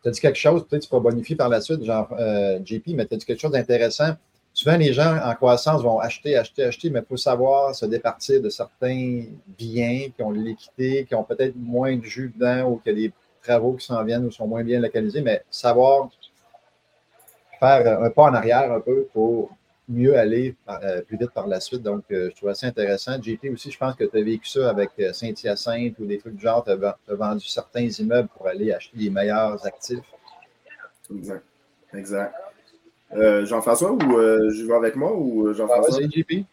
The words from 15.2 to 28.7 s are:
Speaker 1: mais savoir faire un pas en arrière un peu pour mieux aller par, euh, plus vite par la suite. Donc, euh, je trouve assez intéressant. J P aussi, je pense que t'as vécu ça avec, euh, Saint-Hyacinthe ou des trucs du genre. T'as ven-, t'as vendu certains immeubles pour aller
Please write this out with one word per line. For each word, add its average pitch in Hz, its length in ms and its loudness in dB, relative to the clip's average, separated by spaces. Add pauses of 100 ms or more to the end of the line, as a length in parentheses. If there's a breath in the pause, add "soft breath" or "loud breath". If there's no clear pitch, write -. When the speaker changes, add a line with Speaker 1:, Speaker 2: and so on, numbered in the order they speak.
Speaker 1:
mais 113 280 0
savoir 127 600 4 (1500)
faire 120 420 6
un 117 80 2
pas 147 140 6
en 139 100 8
arrière 120 380 2
un 113 80 0
peu 135 320 0
pour 113 380 0 (400)
mieux 123 280 4
aller 117 380 0 (100)
par, 101 180 -12
euh, 92 180 -2
plus 107 160 -10
vite 120 140 -4
par 101 160 -6
la 92 120 -2
suite. - 220 -8
Donc, 104 300 -6
euh, 90 180 -2
je - 80 -12
trouve 101 120 -4
assez 101 160 -6
intéressant. 110 560 -4
J 113 140 -6
P 139 140 -10
aussi, 131 220 -10
je - 60 -16
pense 131 180 -4
que 107 100 -2
t'as 107 160 0
vécu 110 260 -4
ça 127 220 0
avec, 101 300 0
euh, 92 120 0
Saint-Hyacinthe 113 880 -6
ou 107 60 -10
des 101 120 -4
trucs 107 180 -14
du 98 60 -18
genre. 113 220 0
T'as 98 140 0
ven-, 101 180 -2 (100)
t'as 104 100 -6
vendu 104 300 -4
certains - 420 -6
immeubles 110 420 0
pour - 180 -10
aller 101 240 -2